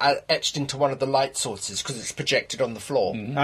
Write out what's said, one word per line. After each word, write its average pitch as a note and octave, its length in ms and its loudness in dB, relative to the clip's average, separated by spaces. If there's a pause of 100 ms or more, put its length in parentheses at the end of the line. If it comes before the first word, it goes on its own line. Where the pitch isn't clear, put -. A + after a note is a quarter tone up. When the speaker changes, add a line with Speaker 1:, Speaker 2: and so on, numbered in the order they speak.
Speaker 1:
uh, C#3 140 6 (120)
etched - 280 0
into C3+ 200 -2
one C#3 160 2
of C3+ 80 -6
the C3+ 60 2
light C3+ 300 2
sources G2+ 460 -4
'cause - 160 -8
it's - 140 -8
projected C3 500 0
on A#2 120 0
the G#2 60 -10
floor. A2+ 340 2
Speaker 2:
Mm-hmm. A2+ 300 -4